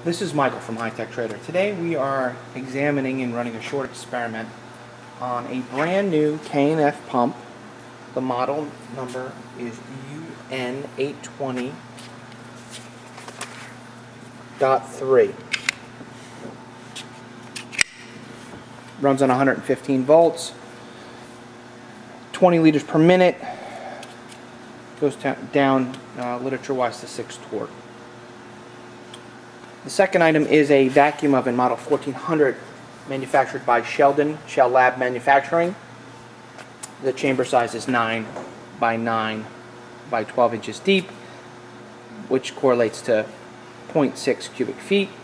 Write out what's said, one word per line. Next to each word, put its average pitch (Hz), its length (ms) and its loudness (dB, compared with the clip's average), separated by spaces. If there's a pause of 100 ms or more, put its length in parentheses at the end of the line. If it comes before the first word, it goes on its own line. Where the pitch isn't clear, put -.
This 170 160 -2
is 160 140 -4
Michael 131 260 0
from 113 160 -8
High 113 140 -6
Tech 110 220 -8
Trader. 110 340 -6
Today 190 260 0
we 170 240 -4
are 131 400 -2 (180)
examining 131 680 -2
and 120 120 -4
running 120 220 -6
a 107 60 -10
short 135 260 -4
experiment 113 600 -8 (680)
on 123 280 -4
a 127 140 -6 (120)
brand 180 380 0
new 151 340 2
K 143 280 2
and 160 60 2
F 147 300 0
pump. 120 260 2 (800)
The 131 80 -4
model 131 480 -2 (260)
number 127 380 -8 (260)
is 120 220 -10 (320)
U 156 100 -12 (280)
N 131 360 -6 (120)
eight 139 240 -4
twenty 127 500 -6 (2750)
dot 135 340 2
three. 127 400 4 (3750)
Runs 139 220 4
on 131 80 4
a 127 40 6
hundred 135 200 4
and 113 100 -8
fifteen 131 400 0
volts, 160 480 4 (1800)
twenty 175 260 6
liters 156 260 6
per - 140 0
minute. 180 380 8 (1600)
Goes 139 160 0
ta-, 135 200 -2 (140)
down, 135 460 4 (220)
uh, 123 220 -4
literature-wise 127 600 -2
to 117 60 -14
six - 320 -12 (120)
torque. 107 200 -6 (2000)
The - 80 -12
second 190 320 4
item 156 240 6
is 147 240 6
a 135 180 8
vacuum 143 460 4
oven 123 200 2
model 123 220 2
fourteen 139 380 -2
hundred, 147 420 2 (500)
manufactured 135 600 0
by 120 160 4
Sheldon, 147 640 4
Shell 127 240 4
Lab 127 260 6
Manufacturing. 139 800 2 (1300)
The 131 100 0
chamber 131 320 0
size 120 300 2
is 113 120 -6
nine 113 380 0 (560)
by 113 160 2
nine 110 480 -2 (640)
by 117 140 -2
twelve 117 300 2
inches 107 240 -10
deep, 190 320 0 (1200)
which - 260 -2
correlates 120 460 2
to 107 240 2 (600)
point 143 280 2
six - 320 -2
cubic - 280 -6
feet. 196 340 0 (140)